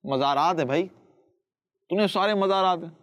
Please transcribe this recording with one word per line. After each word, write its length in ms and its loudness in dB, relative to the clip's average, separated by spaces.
مزارات 540 0
ہیں 60 0
بھائی، 180 0
اتنے 160 0
سارے 280 0
مزارات 440 2
ہیں۔ 120 -12